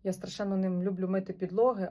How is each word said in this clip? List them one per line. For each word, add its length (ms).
Я 80
страшенно 440
ним 260
люблю 260
мити 240
підлоги, 580